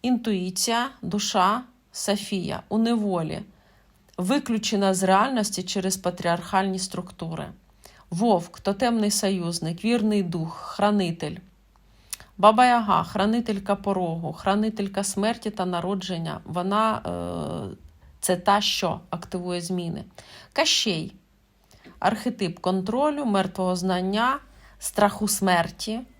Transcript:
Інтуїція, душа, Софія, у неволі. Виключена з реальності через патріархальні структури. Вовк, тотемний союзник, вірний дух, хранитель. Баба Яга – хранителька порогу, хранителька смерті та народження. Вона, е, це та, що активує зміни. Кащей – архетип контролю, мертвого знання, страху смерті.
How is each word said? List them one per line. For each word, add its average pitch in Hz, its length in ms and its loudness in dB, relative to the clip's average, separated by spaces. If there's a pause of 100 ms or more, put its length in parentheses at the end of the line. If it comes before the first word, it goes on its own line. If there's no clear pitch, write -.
Інтуїція, 226 840 0 (140)
душа, 202 600 2 (300)
Софія, - 760 -4
у 208 100 0
неволі. 202 640 0 (760)
Виключена 202 760 2
з 185 80 0
реальності 208 600 4
через 190 340 -2
патріархальні 180 800 0
структури. 175 680 -8 (640)
Вовк, 180 500 2
тотемний 208 500 2
союзник, 170 760 -2
вірний 214 380 2
дух, 165 340 -4
хранитель. 185 800 0 (1000)
Баба 220 280 8
Яга – 208 380 4
хранителька 202 720 0
порогу, 170 560 -2
хранителька 202 720 -2
смерті 214 460 -2
та 185 160 -2
народження. 180 760 -4
Вона, 202 520 0
е, - 800 -6 (440)
це 180 160 0
та, 202 240 2
що - 400 -2 (100)
активує 180 500 -6
зміни. 175 440 -6 (480)
Кащей – 202 600 0 (840)
архетип 208 600 -2
контролю, 240 680 0
мертвого 190 520 0
знання, 190 640 0 (400)
страху 208 500 0
смерті. 190 720 0 (200)